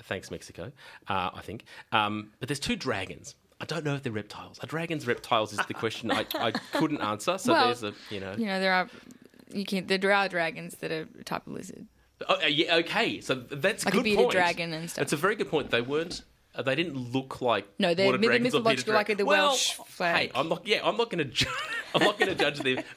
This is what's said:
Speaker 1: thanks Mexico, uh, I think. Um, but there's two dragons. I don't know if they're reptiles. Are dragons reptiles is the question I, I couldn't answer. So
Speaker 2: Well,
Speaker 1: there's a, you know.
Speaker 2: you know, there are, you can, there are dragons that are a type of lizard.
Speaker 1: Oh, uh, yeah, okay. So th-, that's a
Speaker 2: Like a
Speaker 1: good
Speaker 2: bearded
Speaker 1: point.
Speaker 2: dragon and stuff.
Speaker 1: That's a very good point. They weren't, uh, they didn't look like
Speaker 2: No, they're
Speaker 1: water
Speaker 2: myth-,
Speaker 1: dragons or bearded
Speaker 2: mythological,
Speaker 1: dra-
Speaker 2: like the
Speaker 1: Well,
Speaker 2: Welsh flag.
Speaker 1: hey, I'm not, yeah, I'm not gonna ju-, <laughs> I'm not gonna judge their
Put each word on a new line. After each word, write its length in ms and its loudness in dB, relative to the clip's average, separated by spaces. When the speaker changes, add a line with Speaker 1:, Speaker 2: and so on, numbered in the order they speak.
Speaker 1:
thanks 280 -6
Mexico, 420 -12
uh, 260 0
I 80 -14
think. 220 -10
Um, 380 2
but 80 -6
there's 100 -4
two 160 -2
dragons. 600 -6
I 40 -6
don't 200 -6
know 100 0
if 80 -8
they're 80 -4
reptiles. 480 -10
Are 80 -10
dragons 400 -4
reptiles 460 0
is 140 0
the 60 -8
question 380 -4
I, 140 2
I 160 0
couldn't 480 -2
answer. 380 0
So 160 2
Speaker 2:
Well, 140 6
Speaker 1:
there's 160 -2
a, 100 -6
you 100 -6
know. 180 -8
Speaker 2:
you 100 -2
know, 120 -2
there 140 2
are, 160 2
you 100 -4
can, 240 -2
there 260 2
are 140 4
dragons 540 -4
that 100 -6
are 160 -6
a 60 -18
type 240 -6
of 60 -10
lizard. 340 -12
Speaker 1:
Oh, 160 4
uh, 40 4
yeah, 300 4
okay. 440 0
So 140 0
th-, 260 -8
that's 220 0
a 40 -2
Speaker 2:
Like 60 2
a 40 4
Speaker 1:
good 60 4
Speaker 2:
bearded 220 6
Speaker 1:
point. 60 2
Speaker 2:
dragon 420 2
and 160 -8
stuff. 120 -8
Speaker 1:
That's 120 0
a 40 2
very 180 2
good 140 -4
point. 220 0
They 100 4
weren't, 420 -4
uh, 80 -4
they 120 2
didn't 200 -2
look 280 -2
like 240 4
Speaker 2:
No, 140 4
they're 140 4
Speaker 1:
water 100 4
Speaker 2:
myth-, 120 4
Speaker 1:
dragons 260 4
or 60 4
bearded 260 2
Speaker 2:
mythological, 40 0
Speaker 1:
dra- 80 4
Speaker 2:
like 180 0
the 80 2
Speaker 1:
Well, 220 4
Speaker 2:
Welsh 260 2
flag. 300 0
Speaker 1:
hey, 180 0
I'm 140 0
not, 180 -2
yeah, 200 2
I'm 100 2
not 120 0
gonna 160 -2
ju-, 220 0
<laughs> 240 -6
I'm 80 6
not 160 4
gonna 160 2
judge 240 0
their 240 0